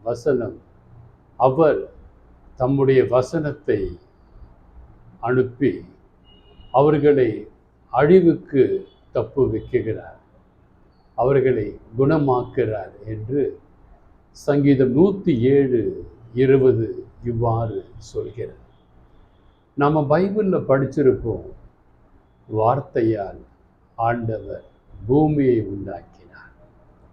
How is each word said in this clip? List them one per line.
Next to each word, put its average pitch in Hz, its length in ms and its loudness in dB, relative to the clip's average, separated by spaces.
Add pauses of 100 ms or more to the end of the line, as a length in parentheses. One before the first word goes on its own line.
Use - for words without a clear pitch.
வசனம், 120 540 -4 (800)
அவர் 135 540 0 (680)
தம்முடைய 135 500 2
வசனத்தை 127 920 -2 (1200)
அனுப்பி 120 680 -2 (840)
அவர்களை 135 760 2 (440)
அழிவுக்கு 147 960 2 (260)
தப்புவிக்குகிறார், - 1080 -4 (960)
அவர்களை 123 640 0 (180)
குணமாக்குறார் 123 1080 -2
என்று 110 540 -4 (720)
சங்கீதம் 139 680 2
நூத்தி 175 420 2
ஏழு 120 680 0 (280)
இருபது 123 720 2 (200)
இவ்வாறு 113 600 -4 (120)
சொல்கிறது. - 680 -12 (1080)
நாம 147 280 2
பைபிள்ல 185 540 0 (140)
படிச்சிருப்போம், 127 800 0 (1000)
வார்த்தையால் 110 920 -2 (560)
ஆண்டவர் 113 680 -6 (440)
பூமியை 139 540 2
உண்டாக்கினார். 95 920 -14 (600)